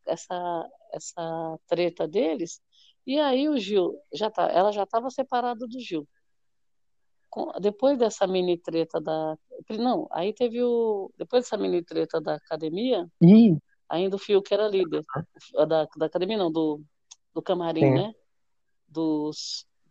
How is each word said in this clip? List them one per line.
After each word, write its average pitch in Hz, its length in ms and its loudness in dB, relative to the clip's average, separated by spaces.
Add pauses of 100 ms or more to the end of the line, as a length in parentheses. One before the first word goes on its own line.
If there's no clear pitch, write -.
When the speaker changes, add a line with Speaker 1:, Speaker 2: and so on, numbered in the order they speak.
Speaker 1:
essa, 175 640 -6 (220)
essa 165 760 -8
treta 170 420 -2
deles. 208 520 -2 (460)
E 269 140 -2
aí 277 300 2
o 294 80 0
Gil, 190 420 0 (140)
já 208 160 -2
tá, 175 160 -2
ela 190 260 2
já 202 140 -2
tava 240 240 -4
separada 247 560 -4
do 240 120 -12
Gil. 170 300 -8 (1200)
Com-, - 320 -8
depois 208 380 0
dessa 214 280 0
mini 185 300 0
treta 165 440 -4
da, 156 360 -4 (340)
não, 226 400 -2
aí 190 220 -2
teve 240 300 -2
o, 226 560 0
depois 240 260 0
dessa - 140 -6
mini 185 240 -2
treta 165 380 -4
da 156 160 -4
academia, 175 680 -4 (140)
Speaker 2:
Ih. 190 380 10 (300)
Speaker 1:
ainda 190 280 -2
o - 20 -4
Fiuk 196 360 0
era 214 140 2
líder. 165 360 -2 (640)
Da, 156 180 2 (100)
da 156 100 -2
academia 185 320 -2
não, 175 120 0
do, 156 300 0 (540)
do 160 80 -6
camarim, 170 380 -2
Speaker 2:
Sim. 135 140 6
Speaker 1:
né? 208 200 0 (760)
Dos, 156 800 -4 (240)